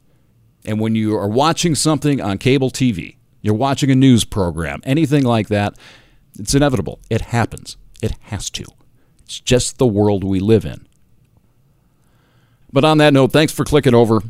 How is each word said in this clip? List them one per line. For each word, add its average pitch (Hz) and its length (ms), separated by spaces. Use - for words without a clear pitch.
And 107 160
when 110 140
you 107 200
are 101 140
watching 151 440
something 143 460
on 95 180
cable 131 320
T 123 220
V, - 240
you're 104 120
watching 135 380
a 135 40
news 131 280
program, 82 640
anything 139 380
like 113 260
that, 104 260
it's 104 160
inevitable. 131 440
It 113 100
happens. - 560
It 110 120
has - 280
to. - 120
It's - 160
just - 360
the 135 80
world 101 380
we 95 160
live 104 240
in. - 240
But 139 140
on 156 140
that 151 120
note, 135 220
thanks 156 180
for 147 140
clicking 139 280
over. 113 360